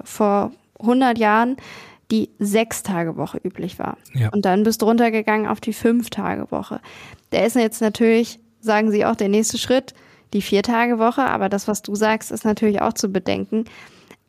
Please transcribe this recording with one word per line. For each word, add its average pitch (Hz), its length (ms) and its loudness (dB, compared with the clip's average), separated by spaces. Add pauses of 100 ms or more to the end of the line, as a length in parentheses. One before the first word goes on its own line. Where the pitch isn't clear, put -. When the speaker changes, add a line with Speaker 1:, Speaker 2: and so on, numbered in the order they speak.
Speaker 1:
vor 202 480 0 (260)
hundert 247 400 2
Jahren 226 400 2 (540)
die 220 260 0
Sechs-Tage-Woche 196 1080 -2
üblich 185 360 -8
war. - 180 -6 (160)
Speaker 2:
Ja. 117 160 0
Speaker 1:
Und 202 160 2
dann 190 160 4
bist 220 220 2
du - 20 2
runtergegangen 220 640 2
auf 214 120 -2
die 220 140 -6
Fünf-Tage-Woche. - 1080 -2 (520)
Der 185 160 2
ist 233 80 -2
jetzt 226 260 0
natürlich, 226 580 2 (200)
sagen 220 320 2
sie 208 120 2
auch, 226 120 2
der 202 140 -2
nächste 220 280 0
Schritt, - 380 0 (360)
die 202 120 -2
Vier-Tage-Woche. 233 800 0
Aber 196 260 0
das, 196 180 -4
was 208 140 -4
du 208 140 -8
sagst, 220 360 0
ist - 140 -8
natürlich 214 380 2
auch 226 100 0
zu 196 180 -4
bedenken. 196 540 -4 (640)